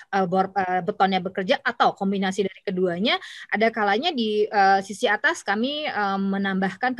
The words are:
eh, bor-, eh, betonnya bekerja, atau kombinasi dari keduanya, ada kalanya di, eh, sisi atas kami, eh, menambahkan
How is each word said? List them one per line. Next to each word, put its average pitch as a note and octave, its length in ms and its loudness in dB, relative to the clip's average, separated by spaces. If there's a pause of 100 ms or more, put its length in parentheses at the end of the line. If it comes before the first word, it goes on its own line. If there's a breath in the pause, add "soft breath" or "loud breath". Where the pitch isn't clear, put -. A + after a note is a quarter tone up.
(120)
eh, F#3+ 160 2
bor-, F#3+ 240 2
eh, F#3 320 0
betonnya F#3+ 400 0
bekerja, F#3+ 400 -2
atau A#3+ 320 0
kombinasi G3 480 0
dari - 160 -8
keduanya, F#3 560 0 (320 loud breath)
ada A3 240 2
kalanya A3+ 400 0
di, G#3+ 320 0
eh, G3 400 4
sisi G#3 240 -2
atas C#4+ 320 0
kami, C#4 480 -2
eh, G3 320 -2
menambahkan G3 800 -2